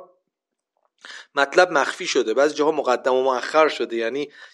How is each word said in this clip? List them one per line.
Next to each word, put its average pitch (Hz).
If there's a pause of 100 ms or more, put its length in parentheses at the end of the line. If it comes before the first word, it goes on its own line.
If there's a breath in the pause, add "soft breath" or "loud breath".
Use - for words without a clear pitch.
(1400 loud breath)
مطلب 160
مخفی 156
شده، 110
بعضی 143
جاها 151
مقدم 127
و 131
مؤخر 135
شده، 117
یعنی 117 (220 loud breath)